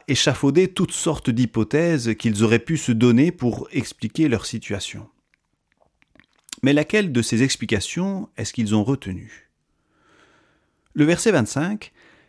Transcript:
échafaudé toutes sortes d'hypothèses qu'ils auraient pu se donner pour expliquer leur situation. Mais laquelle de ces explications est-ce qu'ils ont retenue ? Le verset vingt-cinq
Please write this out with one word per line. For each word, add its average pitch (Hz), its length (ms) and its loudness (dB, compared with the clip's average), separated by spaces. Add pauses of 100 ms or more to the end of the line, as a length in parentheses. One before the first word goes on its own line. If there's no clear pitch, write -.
échafaudé 143 600 2
toutes 185 220 -2
sortes - 380 -4
d'hypothèses 120 840 0
qu'ils 110 280 0
auraient 113 160 4
pu 165 180 -4
se - 140 -2
donner 123 400 4
pour - 400 -4
expliquer 143 560 -2
leur 113 180 -2
situation. - 640 -10 (1500)
Mais 139 100 4
laquelle 180 380 0
de 120 100 2
ces 113 220 2
explications 175 960 -2
est-ce - 160 -8
qu'ils 110 220 0
ont 104 80 4
retenue ? 98 680 -8 (1400)
Le 147 120 4
verset 170 260 2
vingt-cinq 160 600 -2 (360)